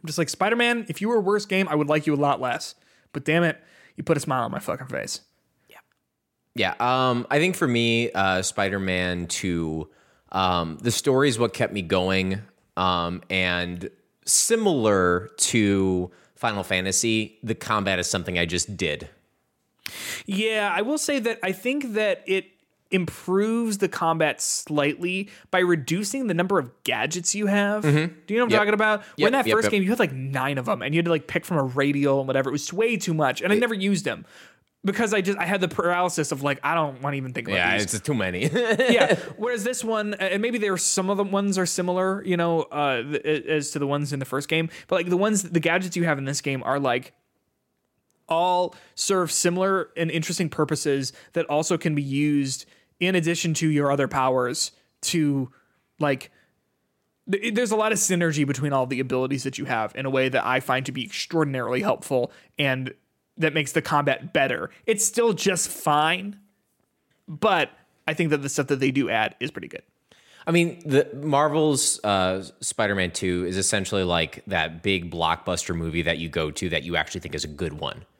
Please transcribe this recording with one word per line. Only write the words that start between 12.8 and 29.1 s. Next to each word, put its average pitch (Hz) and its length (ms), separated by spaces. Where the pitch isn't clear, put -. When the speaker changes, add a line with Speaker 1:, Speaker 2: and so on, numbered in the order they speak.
Speaker 2:
and 90 600
similar 107 1120
to 95 720
Final 104 300
Fantasy, 104 800
the 110 100
combat 101 460
is 87 80
something 90 300
I 85 80
just 87 300
did. 73 320
Speaker 1:
Yeah, 208 500
I 185 80
will 285 160
say 285 220
that 226 220
I 185 100
think 254 420
that 208 320
it 190 200
improves 202 840
the 233 100
combat 160 520
slightly 175 880
by 185 80
reducing 180 680
the 180 60
number 180 240
of 123 120
gadgets 143 500
you 208 120
have. 202 380
Speaker 2:
Mm-hmm. 156 300
Speaker 1:
Do 202 80
you 226 60
know 247 40
what 233 40
I'm - 40
Speaker 2:
Yep. 214 80
Speaker 1:
talking 208 140
about? 214 260
When - 40